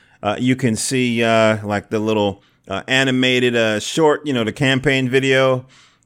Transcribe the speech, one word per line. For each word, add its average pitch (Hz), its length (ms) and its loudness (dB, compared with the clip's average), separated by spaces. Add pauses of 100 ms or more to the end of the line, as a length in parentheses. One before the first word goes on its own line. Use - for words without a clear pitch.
(220)
Uh, 104 160 -2
you 127 180 0
can 123 200 0
see, 120 460 -2
uh, 113 440 4
like, 104 240 -4
the 110 80 -2
little, 107 440 -2 (260)
uh, 98 200 -6
animated, 127 680 0
uh, 110 260 0
short, 151 460 0
you 143 60 -2
know, 120 120 -2
the 107 80 -4
campaign 131 560 0
video. 131 580 0 (400)